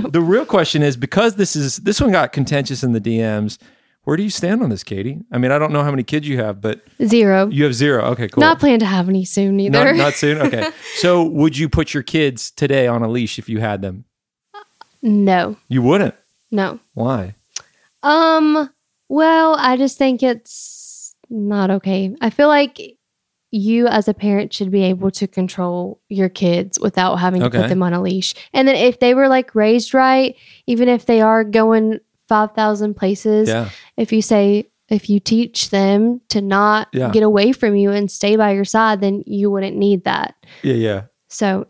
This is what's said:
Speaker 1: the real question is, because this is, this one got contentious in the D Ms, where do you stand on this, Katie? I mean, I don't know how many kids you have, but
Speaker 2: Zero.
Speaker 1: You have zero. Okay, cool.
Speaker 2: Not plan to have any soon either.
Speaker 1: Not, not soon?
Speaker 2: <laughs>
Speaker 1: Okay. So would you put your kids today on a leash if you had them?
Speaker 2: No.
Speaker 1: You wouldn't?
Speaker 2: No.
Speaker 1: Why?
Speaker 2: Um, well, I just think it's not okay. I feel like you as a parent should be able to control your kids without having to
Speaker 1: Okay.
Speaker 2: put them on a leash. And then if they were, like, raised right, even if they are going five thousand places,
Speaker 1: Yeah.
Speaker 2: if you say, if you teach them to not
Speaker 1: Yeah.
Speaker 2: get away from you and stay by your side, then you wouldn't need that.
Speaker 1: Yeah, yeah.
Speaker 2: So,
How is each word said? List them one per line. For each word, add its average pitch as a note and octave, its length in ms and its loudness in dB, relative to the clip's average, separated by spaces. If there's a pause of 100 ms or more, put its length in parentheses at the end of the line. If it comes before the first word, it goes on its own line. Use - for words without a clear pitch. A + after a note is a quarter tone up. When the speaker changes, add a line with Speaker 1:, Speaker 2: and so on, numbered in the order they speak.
Speaker 1:
the D#3 120 0
real G3 260 2
question D#3+ 360 0
is, C#3+ 140 0
because F#3+ 400 0
this G3+ 200 -2
is, C#3 220 -4
this - 220 -2
one B3+ 120 2
got D#3 200 2
contentious C#3 500 -4
in B2+ 100 0
the A2+ 80 0
D A2+ 180 -2
Ms, G#2+ 400 -4 (460)
where D3 120 -2
do F#3 60 -2
you G#3 80 -4
stand G3 320 -2
on D#3+ 80 -2
this, G2 140 -6
Katie? A#2 360 -8 (120)
I B2 60 -4
mean, B2+ 120 0
I C#3 80 2
don't D3+ 140 -2
know D3 100 0
how C#3+ 80 0
many C3 120 -4
kids D3 240 -4
you C#3 120 -4
have, G#2 220 -6
but G#2+ 200 -6 (240)
Speaker 2:
Zero. G3+ 440 4
Speaker 1:
You D3 160 0
have C3+ 100 0
zero. C3 380 0
Okay, A#2+ 160 -4
cool. - 120 0
Speaker 2:
Not D#4+ 180 4
plan C4 200 4
to A3 80 0
have F#3 220 0
any F#3+ 160 0
soon G3 360 0
either. E3 320 2
Speaker 1:
Not, - 40 2
not D3 180 2
soon? D3 240 0
Speaker 2:
<laughs> D3 80 0
Speaker 1:
Okay. A#2+ 200 -2 (300)
So F3 280 2
would D3+ 340 0
you D#3 100 -2
put D#3 240 -2
your D3 100 -4
kids C#3+ 480 -2
today C3+ 360 0
on A#2 160 0
a A2+ 60 -2
leash A#2 300 -4
if A#2 100 -14
you A2 120 -4
had G#2 220 -4
them? G2 220 -10 (1000)
Speaker 2:
No. G3+ 540 0 (120)
Speaker 1:
You B2+ 140 0
wouldn't? D#3 320 2 (360)
Speaker 2:
No. G3 300 -4 (140)
Speaker 1:
Why? A2+ 400 -4 (680)
Speaker 2:
Um, D#4 680 2 (380)
well, D#4+ 500 2
I C4 180 0
just C4 220 -2
think C4 240 0
it's - 920 -6 (140)
not G3+ 420 -2
okay. F#3+ 500 -2
I A3+ 100 -2
feel C#4+ 180 2
like C#4+ 320 0 (720)
you A3+ 360 0
as A3 220 2
a G#3 60 0
parent G#3 380 -2
should F#3+ 180 -6
be G3 140 2
able F#3 260 0
to G3 160 -6
control F3+ 800 -6
your F#3+ 200 0
kids F3+ 520 -2
without F#3 360 0
having F3+ 240 0
to B2 60 2
Speaker 1:
Okay. A#2+ 160 0
Speaker 2:
put A2+ 60 0
them F#3 140 0
on F3 100 0
a F3 80 -2
leash. F#3 340 -4 (180)
And - 160 2
then C4+ 80 2
if A#3+ 240 2
they B3 140 4
were, C4+ 140 4
like, C4 260 0
raised A3 400 2
right, C4 400 2 (320)
even A#3+ 220 2
if A#3+ 180 0
they A#3 140 4
are A3 240 4
going A3 540 2 (300)
five G#3+ 260 0
thousand G#3+ 400 0
places, G#3+ 540 0
Speaker 1:
Yeah. A2+ 220 -2 (260)
Speaker 2:
if A3+ 160 -2
you A3 80 2
say, G#3 480 2 (220)
if G#3 180 -2
you G3+ 100 2
teach A3+ 520 -2
them G#3 580 2
to G#3 140 -2
not G#3 500 0
Speaker 1:
Yeah. B2+ 180 -2
Speaker 2:
get A3 120 2
away G#3+ 300 4
from A3+ 220 0
you G3+ 160 2
and G3+ 200 -2
stay G#3 260 0
by G#3+ 160 2
your G3 140 -2
side, A3 340 0
then G3+ 260 -2
you G3+ 240 -2
wouldn't G3 260 -4
need G3+ 280 2
that. - 300 -4 (280)
Speaker 1:
Yeah, C3+ 120 0
yeah. A2 280 0 (260)
Speaker 2:
So, G3 420 -2